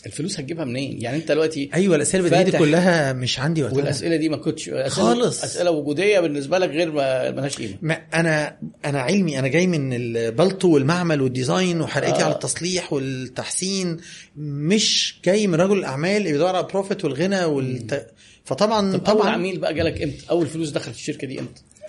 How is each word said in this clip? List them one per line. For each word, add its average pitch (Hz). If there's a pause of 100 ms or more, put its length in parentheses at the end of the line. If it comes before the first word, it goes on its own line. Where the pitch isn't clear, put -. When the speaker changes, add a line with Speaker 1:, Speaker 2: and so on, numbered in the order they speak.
Speaker 1:
الفلوس 156
هتجيبها 156
منين؟ 120
يعني 120
أنت 160
دلوقتي 151
Speaker 2:
أيوة، 180
الأسئلة 165
دي 170
Speaker 1:
فاتح 175
Speaker 2:
كلها 165
مش 127
عندي 156
وقتها. 127
Speaker 1:
والأسئلة 143
دي 156
ما 147
كنتش، -
أسئلة، 135
Speaker 2:
خالص. 214
Speaker 1:
أسئلة 170
وجودية 160
بالنسبة 147
لك 180
غير 160
ما، 131
ملهاش 135
قيمة. 110
Speaker 2:
ما 156 (200)
أنا، 156 (260)
أنا 143
علمي، 156
أنا 131
جاي 165
من 143
البلطو 120
والمعمل 156
والديزاين 160
وحرقتي 143
Speaker 1:
آه. -
Speaker 2:
على 156
التصليح 170
والتحسين، 139 (400)
مش 151
جاي 208
من 180
رجل 190
الأعمال 151
اللي 190
بيدور 175
على 160
بروفيت 196
والغنى 175
والت-، 127
Speaker 1:
مم. 143 (380)
Speaker 2:
فطبعًا، 202
Speaker 1:
طب 180
أول 214
Speaker 2:
طبعًا 196
Speaker 1:
عميل 180
بقى 165
جالك 160
إمتى؟ 147
أول 165
فلوس 160
دخلت 143
الشركة -
دي 131
إمتى؟ - (260)